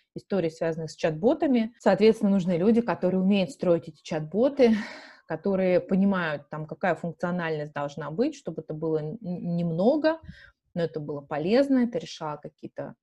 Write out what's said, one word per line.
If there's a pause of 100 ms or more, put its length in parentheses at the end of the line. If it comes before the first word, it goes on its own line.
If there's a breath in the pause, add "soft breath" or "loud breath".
(160 soft breath)
историй,
связанных
с
чат-ботами.
Соответственно,
нужны
люди,
которые
умеют
строить
эти
чат-боты, (520 loud breath)
которые
понимают,
там,
какая
функциональность
должна
быть,
чтобы
это
было
н-,
немного, (540 loud breath)
но
это
было
полезно,
это
решало
какие-то,